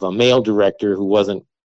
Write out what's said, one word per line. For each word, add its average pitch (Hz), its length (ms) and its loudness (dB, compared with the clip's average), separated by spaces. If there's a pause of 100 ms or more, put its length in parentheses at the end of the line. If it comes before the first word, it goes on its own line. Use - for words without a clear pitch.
a 95 80 -4
male 123 320 2
director 101 540 0
who 98 80 -4
wasn't 98 400 0 (200)